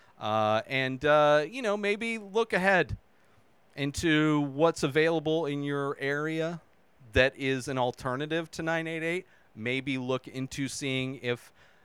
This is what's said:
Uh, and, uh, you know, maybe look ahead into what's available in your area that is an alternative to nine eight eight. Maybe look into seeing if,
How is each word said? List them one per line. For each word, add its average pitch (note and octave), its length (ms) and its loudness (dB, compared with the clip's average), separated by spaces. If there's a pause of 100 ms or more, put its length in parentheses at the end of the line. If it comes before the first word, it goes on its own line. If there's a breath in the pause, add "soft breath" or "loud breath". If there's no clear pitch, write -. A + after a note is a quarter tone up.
(200 soft breath)
Uh, G#2+ 480 2
and, C3 380 -2
uh, D3 440 6
you B3+ 120 -10
know, G#3 160 0
maybe A3 400 -2
look G#3+ 360 -4
ahead F#3 440 2 (760 soft breath)
into D3+ 680 2
what's D3 420 2
available D#3 640 2
in C#3+ 180 -4
your C#3+ 360 -4
area D#3+ 640 -4 (520)
that C3 240 4
is C3+ 300 -2
an C3+ 100 -4
alternative C#3 720 -4
to - 120 -8
nine E3 240 -2
eight D#3+ 160 -6
eight. E3+ 220 -4 (300 soft breath)
Maybe C3 420 -2
look B2+ 300 -4
into C3 400 -6
seeing C3 560 -4
if, A#2+ 280 -4 (340 soft breath)